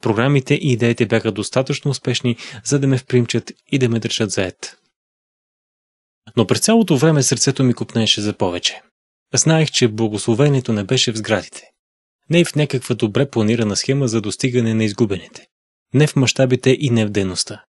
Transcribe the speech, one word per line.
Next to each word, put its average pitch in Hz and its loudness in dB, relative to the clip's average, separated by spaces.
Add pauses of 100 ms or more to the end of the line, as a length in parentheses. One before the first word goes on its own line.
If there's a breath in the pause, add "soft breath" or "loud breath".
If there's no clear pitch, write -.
Програмите 127 2
и 147 0
идеите 117 2
бяха 110 0
достатъчно 135 -2
успешни, 123 -4 (280 loud breath)
за 143 0
да 139 0
ме 135 2
впримчат 120 -2 (200)
и 143 0
да 127 2
ме 117 0
държат 107 -4
заед. - -6 (1600)
Но 113 4
през - 0
цялото 220 4
време 151 4
сърцето 131 0
ми 123 4
копнееше 110 -2
за 104 -2
повече. - -4 (520)
Знаех, 160 2
че - 0
благословението 113 0
не 104 -2
беше 127 0
в 107 -6
сградите. 104 -4 (680)
Не 160 4
и 170 4
в - -8
някаква 143 -2
добре 113 0
планирана 110 0
схема 139 -2
за 110 0
достигане 113 -2
на 113 2
изгубените. 101 -4 (460)
Не 147 4
в - -4
мащабите 127 2
и 147 0
не 117 2
в 104 -4
дейността. 98 -4